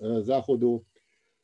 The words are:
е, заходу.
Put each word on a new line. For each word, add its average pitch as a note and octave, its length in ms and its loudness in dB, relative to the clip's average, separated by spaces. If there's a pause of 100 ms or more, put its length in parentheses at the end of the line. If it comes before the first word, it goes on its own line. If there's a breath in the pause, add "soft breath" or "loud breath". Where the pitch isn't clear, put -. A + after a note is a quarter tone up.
е, A2 180 -2
заходу. A#2+ 640 0 (580)